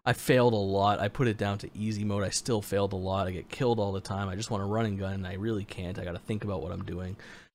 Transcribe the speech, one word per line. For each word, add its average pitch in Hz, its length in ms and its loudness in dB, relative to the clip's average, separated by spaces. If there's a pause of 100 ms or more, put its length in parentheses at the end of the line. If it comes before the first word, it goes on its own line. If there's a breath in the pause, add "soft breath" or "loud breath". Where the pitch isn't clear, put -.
I 123 80 4
failed 123 420 6
a - 20 2
lot. 98 440 4
I 104 80 2
put 127 200 0
it 104 80 2
down 101 220 0
to - 160 -10
easy 104 300 -2
mode. 101 180 0
I 92 80 0
still 110 320 0
failed 101 300 0
a 98 40 -4
lot. 95 300 0
I 95 60 -2
get - 160 -8
killed 120 300 2
all 101 140 0
the 95 80 -2
time. 98 280 -4
I 90 80 -4
just 107 140 -6
wanna 98 160 -2
run 110 200 2
and 98 120 -2
gun, 98 160 -2
and 95 120 -4
I 90 80 -8
really 101 300 -2
can't. 92 340 -8
I 98 60 -8
gotta 87 140 -6
think 107 260 -4
about 98 180 -4
what 87 100 -6
I'm 92 120 -6
doing. 92 320 -6 (380 loud breath)